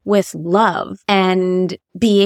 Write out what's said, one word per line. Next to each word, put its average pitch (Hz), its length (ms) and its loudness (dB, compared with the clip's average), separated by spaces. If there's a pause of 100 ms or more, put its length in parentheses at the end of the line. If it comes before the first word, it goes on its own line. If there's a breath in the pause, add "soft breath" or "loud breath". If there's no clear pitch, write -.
with 202 300 0
love 180 720 -2
and 185 720 0 (180)
be 202 300 2